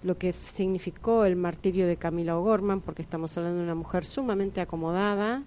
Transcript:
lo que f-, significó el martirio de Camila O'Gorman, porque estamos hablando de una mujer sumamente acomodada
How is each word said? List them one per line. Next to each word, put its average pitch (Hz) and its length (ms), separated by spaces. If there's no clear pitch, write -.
lo 180 140
que 185 140
f-, - 200
significó 196 760
el 180 100
martirio 180 500
de 175 120
Camila 170 400
O'Gorman, 196 420
porque 165 220
estamos 160 340
hablando 175 220
de 175 60
una 170 100
mujer 165 320
sumamente 202 560
acomodada 202 840